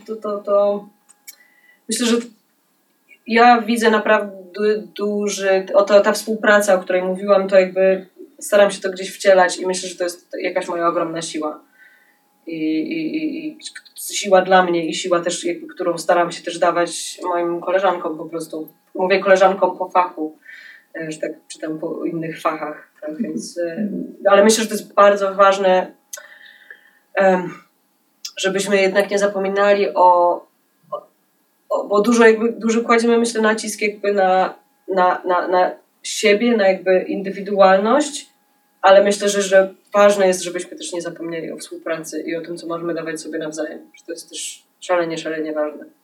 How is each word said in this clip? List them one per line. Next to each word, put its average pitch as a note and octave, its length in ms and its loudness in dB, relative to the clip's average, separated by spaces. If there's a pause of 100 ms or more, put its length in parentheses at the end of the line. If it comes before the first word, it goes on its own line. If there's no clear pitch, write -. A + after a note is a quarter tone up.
to, A3 100 -10
to, G#3 240 -8
to G3+ 480 0 (1000)
myślę, A#3+ 180 -4
że A#3 80 2 (1120)
ja A#3 340 6
widzę A3+ 300 0
naprawdę G#3 400 2 (640)
duży, G3 760 -2
o, G3+ 100 6
to, G3+ 180 6
ta G#3 100 2
współpraca, G#3 640 2
o F#3 40 2
której F3+ 240 -2
mówiłam, F#3+ 440 0
to G3 120 6
jakby F#3+ 480 2 (320)
staram G3+ 320 4
się - 100 -10
to F#3+ 80 -6
gdzieś F#3+ 260 -8
wcielać F#3 420 4
i F3+ 100 -6
myślę, F#3 220 -4
że F3+ 60 -12
to F3+ 80 -6
jest - 380 -8
jakaś F3+ 260 -4
moja E3+ 200 -2
ogromna E3 340 -2
siła. - 380 -8 (880)
I, E3 40 -12 (300)
i, D#3+ 360 -6
i, D#3+ 300 -6
i - 100 -12 (580)
siła F#3+ 260 4
dla F#3 220 4
mnie E3+ 220 -2
i D#3 80 -6
siła F3 260 -2
też, F3 240 -4
jakby, E3+ 240 -8
którą E3+ 300 -6
staram F3 340 0
się - 120 -14
też E3+ 160 -8
dawać E3+ 640 -2
moim F3 380 -4
koleżankom F3+ 560 -2
po E3+ 80 -12
prostu. D#3+ 480 -12 (220)
Mówię F#3+ 240 0
koleżankom F#3+ 580 2
po F3+ 120 -8
fachu, E3 480 -2 (640)
e, D#3 100 -8
że - 80 -14
tak - 120 -6 (160)
czytam D#3 320 -10
po - 260 -8
innych D#3+ 360 -8
fachach, D3+ 500 -8 (100)
tak, D#3 200 -12
więc, D#3+ 360 -10
e, F3 300 -6 (420)
ale G3+ 140 6
myślę, A3 200 4
że G#3 60 -6
to G#3+ 60 -6
jest - 180 -12
bardzo G3+ 420 4
ważne, F#3+ 560 2 (1200)
em, F#3 340 2 (880)
żebyśmy G3 440 0
jednak G3 300 0
nie G3+ 80 0
zapominali G3+ 760 0
o, F3+ 100 6 (840)
o, - 160 -12 (600)
o, - 180 -2
bo G3+ 140 2
dużo A#3 260 6
jakby, A3 240 4
duży A3+ 300 -2
kładziemy, A#3 360 2
myślę, A3+ 240 0
nacisk A3 400 -2
jakby G3+ 320 -2
na, F#3 400 2 (340)
na, F#3 400 0
na, F3+ 200 0
na F#3 240 2 (320)
siebie, A3 540 0
na G3 100 2
jakby F#3 340 2
indywidualność, G3 1300 0 (520)
ale G3 220 8
myślę, G3+ 260 0
że, G3+ 120 0
że F#3+ 320 2 (200)
ważne G3+ 340 4
jest, F3+ 140 0
żebyśmy F3 360 -8
też E3+ 160 -12
nie E3+ 80 -6
zapomnieli E3 500 -10
o D#3 60 -14
współpracy D#3+ 680 -8
i E3 80 -6
o E3 60 -6
tym, E3+ 160 -10
co E3 100 -14
możemy E3 260 -6
dawać D#3+ 280 -8
sobie D#3 180 -10
nawzajem, D#3 400 -8 (160)
że - 100 -20
to - 60 -14
jest - 180 -14
też - 340 -14 (160)
szalenie, E3 380 -2
szalenie D#3 360 -6
ważne. D3+ 320 -6 (180)